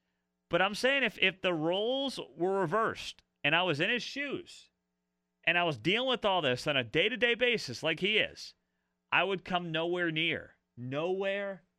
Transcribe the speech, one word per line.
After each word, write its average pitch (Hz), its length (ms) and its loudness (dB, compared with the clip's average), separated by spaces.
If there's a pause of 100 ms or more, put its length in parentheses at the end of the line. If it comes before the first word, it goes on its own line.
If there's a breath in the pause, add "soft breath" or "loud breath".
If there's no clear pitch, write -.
(500)
But 170 120 2
I'm 202 140 2
saying 269 280 2
if, 220 160 -2
if 185 220 2
the 185 120 2
roles 214 680 0 (160)
were 185 240 0
reversed 185 600 0 (200)
and 147 140 2
I 175 80 2
was 160 160 0
in 185 100 2
his 240 140 -2
shoes - 640 -8 (800)
and 170 120 2
I 175 60 2
was 156 140 0
dealing 208 320 0
with 240 160 0
all 190 160 4
this 127 260 0
on 147 80 0
a 127 80 2
day-to-day 220 520 2
basis 233 460 -2
like 156 200 -2
he 208 160 2
is, 80 360 -2 (600)
I 156 100 4
would 190 220 -4
come 175 260 -2
nowhere 170 400 0
near, 156 440 -2 (220)
nowhere 185 840 -4 (160)